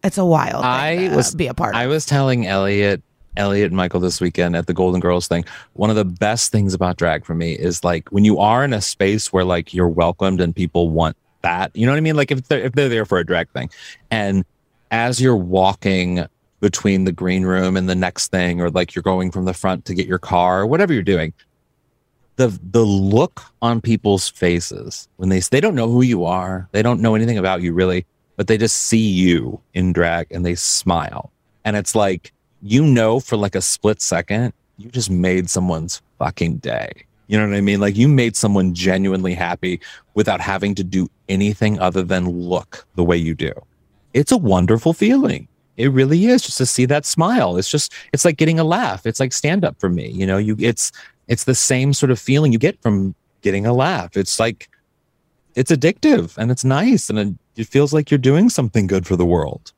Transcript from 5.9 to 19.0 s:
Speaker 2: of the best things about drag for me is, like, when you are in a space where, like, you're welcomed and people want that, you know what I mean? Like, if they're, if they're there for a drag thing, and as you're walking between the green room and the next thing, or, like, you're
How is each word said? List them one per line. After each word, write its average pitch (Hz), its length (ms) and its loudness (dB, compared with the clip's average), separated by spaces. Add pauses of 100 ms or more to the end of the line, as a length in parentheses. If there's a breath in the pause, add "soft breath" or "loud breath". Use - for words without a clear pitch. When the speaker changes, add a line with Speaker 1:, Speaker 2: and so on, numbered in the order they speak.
Speaker 2:
of 110 60 2
the 104 100 0
best 104 460 -2
things 101 200 0
about 87 240 -2
drag 80 300 -2
for 82 80 -6
me 82 180 -4
is, 85 320 -6
like, 87 240 -2
when 101 160 2
you 104 140 4
are 113 260 2
in 135 80 -2
a 104 80 -2
space 101 500 -2
where, 92 140 2
like, 87 300 -4
you're 90 160 2
welcomed 87 500 0
and 85 160 0
people 85 320 0
want 80 300 -2 (240)
that, 87 320 -4
you 110 120 0
know 131 60 2
what 147 40 0
I 151 60 0
mean? 156 140 0
Like, 143 140 0
if 131 180 -4
they're, 139 120 0
if 123 140 -4
they're 139 160 2
there 110 160 -2
for 98 120 0
a 87 60 0
drag 85 260 -2
thing, - 200 -10 (400 loud breath)
and 98 340 0 (460)
as 120 320 0
you're 127 120 4
walking 92 920 0 (340)
between 98 440 0
the 92 80 0
green 92 320 -2
room 92 340 0
and 92 100 -2
the 92 60 -2
next 92 360 -4
thing, 90 300 -2
or, 87 100 0
like, 90 240 -2
you're 87 80 -6